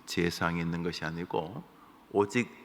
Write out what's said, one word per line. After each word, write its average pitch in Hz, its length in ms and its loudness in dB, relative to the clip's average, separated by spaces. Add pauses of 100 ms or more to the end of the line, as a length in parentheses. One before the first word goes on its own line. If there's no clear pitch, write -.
제사상에 85 560 2
있는 85 220 0
것이 85 220 -2
아니고 82 580 -4 (480)
오직 104 380 4 (160)